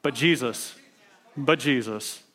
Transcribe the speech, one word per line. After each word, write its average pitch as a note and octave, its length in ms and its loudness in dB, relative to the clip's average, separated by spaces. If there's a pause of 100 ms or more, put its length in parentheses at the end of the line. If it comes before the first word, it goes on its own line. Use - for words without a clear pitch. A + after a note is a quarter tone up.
But D3 100 0
Jesus, B2+ 600 0 (600)
but D3 220 4
Jesus. A#2+ 640 -2 (140)